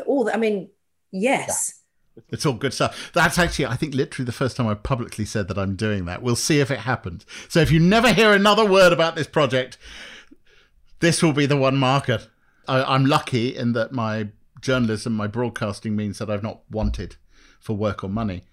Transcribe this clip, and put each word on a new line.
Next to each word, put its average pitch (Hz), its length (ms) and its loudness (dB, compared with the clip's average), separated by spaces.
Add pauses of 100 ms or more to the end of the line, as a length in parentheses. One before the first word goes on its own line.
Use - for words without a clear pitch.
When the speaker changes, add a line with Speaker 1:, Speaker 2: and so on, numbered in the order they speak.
Speaker 1:
all 262 180 2
that, 208 100 -2
I 220 40 0
mean, 214 300 -2 (420)
yes. - 600 -2 (420)
Speaker 2:
Yeah. - 140 -20
It's - 160 -6
all 143 80 0
good 123 200 -4
stuff. - 400 -6
That's 170 240 2
actually, - 280 0
I 117 100 -4
think, 147 180 -4
literally 135 320 -2
the 120 60 -6
first 127 240 -2
time 120 120 0
I 104 60 2
publicly 113 520 -4
said 101 240 -4
that 98 80 -4
I'm 98 180 -2
doing 101 300 -2
that. 90 180 -8
We'll 120 140 0
see 147 240 2
if 135 100 0
it 120 80 -4
happens. 113 460 -6 (240)
So 175 100 2
if 135 120 4
you 160 80 6
never 220 340 4
hear 214 180 6
another 208 340 4
word 185 280 6
about 165 220 0
this 151 120 -4
project, 127 500 0 (1200)
this 170 220 2
will 160 120 4
be 143 120 2
the 143 120 2
one 135 200 2
marker. 135 440 2 (460)
I, 131 160 0
I'm 135 220 2
lucky 131 500 0
in 120 180 0
that 113 180 -2
my 110 380 -4 (320)
journalism, 117 520 0
my 107 140 -2
broadcasting 110 680 -4
means 104 240 -4
that 107 100 -8
I've 104 120 -4
not 104 200 -10 (100)
wanted 104 460 -4 (420)
for - 160 -8
work 101 280 -4
or 95 60 -6
money. 101 420 -4